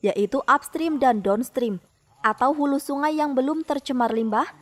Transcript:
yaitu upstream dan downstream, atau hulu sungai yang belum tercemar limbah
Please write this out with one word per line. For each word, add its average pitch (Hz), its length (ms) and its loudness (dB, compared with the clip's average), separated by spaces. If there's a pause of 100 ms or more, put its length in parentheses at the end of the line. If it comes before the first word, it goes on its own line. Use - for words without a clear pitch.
yaitu 202 400 0
upstream 302 560 0
dan 233 240 4
downstream, 214 560 -2 (400)
atau 240 320 2
hulu 285 240 0
sungai 294 400 -2
yang 294 160 -2
belum 294 320 0
tercemar 254 480 -2
limbah 226 320 0 (160)